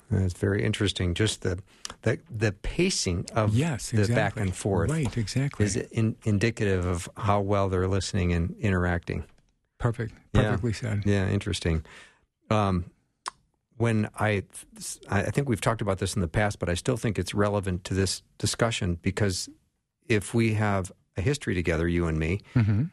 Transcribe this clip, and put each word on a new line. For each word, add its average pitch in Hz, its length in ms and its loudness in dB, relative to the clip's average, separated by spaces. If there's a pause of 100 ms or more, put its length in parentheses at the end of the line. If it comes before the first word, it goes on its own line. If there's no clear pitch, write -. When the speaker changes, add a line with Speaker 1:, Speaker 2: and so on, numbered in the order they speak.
(120)
Speaker 1:
That's 95 220 2
very 101 300 0
interesting. 95 500 0
Just 107 280 0
the, 92 180 -4 (440)
the, 110 160 0 (100)
the 107 220 -2
pacing 98 800 -2
of 107 220 2
Speaker 2:
Yes, 139 360 0
Speaker 1:
the 113 100 2
Speaker 2:
exactly. 107 140 2
Speaker 1:
back 104 220 0
and 98 180 0
forth 92 360 0
Speaker 2:
Right, 156 260 -2
exactly. 127 480 0
Speaker 1:
is 101 120 0
in-, 110 460 0
indicative 101 640 2
of 90 320 -2
how 101 240 2
well 98 280 2
they're 92 180 2
listening 95 460 0
and 85 260 0
interacting. 90 640 0 (560)
Speaker 2:
Perfect. 113 340 -2 (200)
Speaker 1:
Yeah. - 180 6
Speaker 2:
Perfectly 104 220 0
said. 104 320 -2
Speaker 1:
Yeah, 98 240 2
interesting. 90 540 0 (680)
Um, 95 340 2 (920)
when 113 320 2 (100)
I, 101 240 0 (640)
I 98 220 0
think 139 180 0
we've 110 120 0
talked 113 200 0
about 98 160 -2
this - 180 -2
in 104 60 0
the 87 60 0
past, 104 320 0
but 85 100 -2
I 87 60 0
still 123 220 0
think 117 200 -2
it's 90 160 -2
relevant 101 520 0
to - 80 -4
this 95 280 0 (160)
discussion 113 640 0
because 95 480 -2 (580)
if - 260 0
we 113 200 2
have 101 380 0 (260)
a 98 40 0
history 107 340 -2
together, 82 320 0
you 85 200 2
and 80 120 -2
me, 80 220 -2 (140)
Speaker 2:
Mm-hmm. 110 380 2